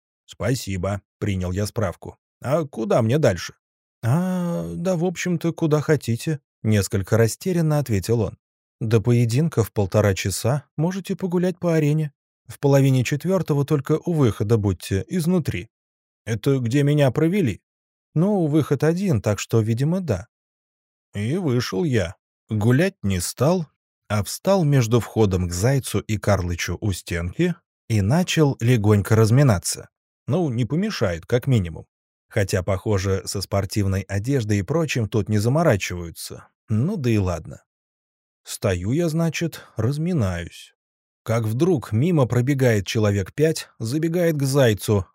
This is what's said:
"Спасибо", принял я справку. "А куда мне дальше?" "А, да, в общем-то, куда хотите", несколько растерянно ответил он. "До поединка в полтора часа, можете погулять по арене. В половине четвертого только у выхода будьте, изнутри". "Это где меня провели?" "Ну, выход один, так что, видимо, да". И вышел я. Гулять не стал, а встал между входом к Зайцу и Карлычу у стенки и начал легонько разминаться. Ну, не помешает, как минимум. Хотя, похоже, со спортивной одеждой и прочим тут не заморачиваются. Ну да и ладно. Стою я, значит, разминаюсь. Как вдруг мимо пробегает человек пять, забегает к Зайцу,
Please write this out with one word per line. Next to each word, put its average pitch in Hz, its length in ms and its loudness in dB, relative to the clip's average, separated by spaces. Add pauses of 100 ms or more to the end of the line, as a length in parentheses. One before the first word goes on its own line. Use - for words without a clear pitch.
(260)
"Спасибо", 98 760 -4 (180)
принял 92 320 -4
я 101 160 -4
справку. - 520 -6 (240)
"А 151 220 -2
куда 170 360 -2
мне 117 180 2
дальше?" 110 360 0 (480)
"А, 170 720 -2
да, 175 220 -2
в 160 80 0
общем-то, 175 500 -2
куда 151 260 0
хотите", 139 600 -2 (220)
несколько 104 540 0
растерянно 151 640 0
ответил 117 420 0
он. 92 160 -4 (440)
"До 113 200 2
поединка 120 640 2
в - 80 -8
полтора 104 420 2
часа, 113 500 -2 (120)
можете 185 400 -4
погулять 180 420 -2
по 170 160 0
арене. 151 380 0 (340)
В - 120 -20
половине 135 440 4
четвертого 151 640 0
только 151 400 0
у 175 80 -2
выхода 117 460 2
будьте, 98 500 -2
изнутри". 170 600 -2 (560)
"Это 127 320 0
где 127 240 0
меня 143 280 4
провели?" 160 520 0 (520)
"Ну, 185 320 2
выход 147 380 0
один, 170 380 0
так 104 160 0
что, - 220 0
видимо, 131 400 0
да". 117 280 -4 (840)
И 113 240 -4
вышел 160 440 -2
я. 110 340 0 (320)
Гулять 123 540 2
не 98 160 0
стал, 156 480 -2 (420)
а 104 140 0
встал 190 400 0
между 123 380 2
входом 92 480 0
к 85 40 -6
Зайцу 113 460 0
и 107 180 -4
Карлычу 87 640 -2
у 101 120 -2
стенки 90 640 -4 (320)
и 107 140 2
начал 147 580 2
легонько 107 560 4
разминаться. 113 720 4 (400)
Ну, 156 200 0
не 120 160 -2
помешает, 120 640 -2
как 123 220 -2
минимум. 87 380 0 (420)
Хотя, 98 340 0
похоже, 95 600 -2
со - 160 -8
спортивной 98 600 -2
одеждой 104 560 -2
и 98 40 0
прочим 139 460 -2
тут 107 200 -2
не 107 100 0
заморачиваются. 104 1120 -2 (200)
Ну 135 280 0
да 127 140 -2
и 110 80 4
ладно. 82 440 -4 (840)
Стою 95 480 -2
я, 170 160 0
значит, 165 540 -4 (140)
разминаюсь. 117 960 -4 (500)
Как 117 200 -2
вдруг 127 480 0
мимо 143 340 2
пробегает 123 600 2
человек 101 460 0
пять, 156 360 0 (100)
забегает 165 580 0
к 135 60 -2
Зайцу, 117 720 2